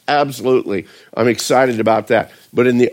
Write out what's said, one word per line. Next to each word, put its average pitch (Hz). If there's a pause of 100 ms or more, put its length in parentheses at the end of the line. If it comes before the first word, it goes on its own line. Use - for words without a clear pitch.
Absolutely. 127 (280)
I'm 117
excited 127
about 110
that. 110 (240)
But 123
in 123
the 123